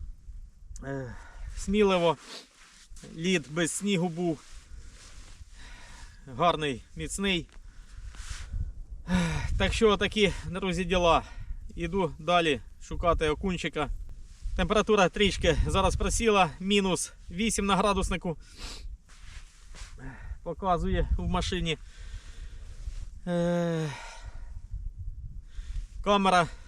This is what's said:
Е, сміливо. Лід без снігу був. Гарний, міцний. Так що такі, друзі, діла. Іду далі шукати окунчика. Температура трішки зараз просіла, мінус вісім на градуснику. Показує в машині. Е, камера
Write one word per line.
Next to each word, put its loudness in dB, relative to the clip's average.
Е, -8
сміливо. 4
Лід 2
без 0
снігу 2
був. 0
Гарний, 2
міцний. -2
Так 2
що 6
такі, 4
друзі, -2
діла. 6
Іду -2
далі 2
шукати 2
окунчика. -2
Температура 6
трішки 4
зараз 4
просіла, 4
мінус 2
вісім 0
на 6
градуснику. 2
Показує 2
в 0
машині. 0
Е, 0
камера 6